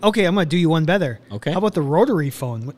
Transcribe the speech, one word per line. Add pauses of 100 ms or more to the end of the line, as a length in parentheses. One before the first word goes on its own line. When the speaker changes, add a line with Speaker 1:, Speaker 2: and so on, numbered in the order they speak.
Speaker 1:
okay,
I'm
gonna
do
you
one
better. (120)
Speaker 2:
Okay.
Speaker 1:
How
about
the
rotary
phone?